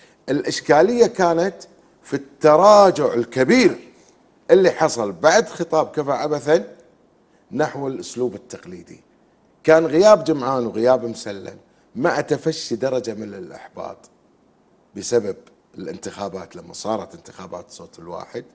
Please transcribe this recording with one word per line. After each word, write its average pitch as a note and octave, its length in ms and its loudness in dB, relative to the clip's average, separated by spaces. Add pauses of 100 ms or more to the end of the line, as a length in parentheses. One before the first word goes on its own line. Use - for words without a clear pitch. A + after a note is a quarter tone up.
(300)
الإشكالية D#3 760 2
كانت F3 480 -2 (480)
في - 100 -10
التراجع F3 1000 4
الكبير C3 640 2 (760)
اللي F3+ 200 6
حصل A#2+ 400 -2
بعد D#3+ 360 2
خطاب D#3+ 400 -4
كفى C#3+ 240 -6
عبثا D3 520 0 (880)
نحو C#3 360 -6
الأسلوب B2 480 -8
التقليدي. - 640 -20 (640)
كان D#3+ 220 6
غياب F3 380 4
جمعان C3+ 420 -2
وغياب A#2 400 0
مسلم G2+ 520 -12 (380)
مع C#3+ 260 -2
تفشي D3+ 540 -6
درجة A#2+ 380 -6
من G2+ 200 -14
الإحباط F#2 640 -16 (1000)
بسبب G2+ 400 -4 (420)
الانتخابات، F2+ 760 -14
لما E2+ 180 -20
صارت G#2 420 -8
انتخابات F2+ 560 -18
صوت - 280 -20
الواحد، F2 560 -16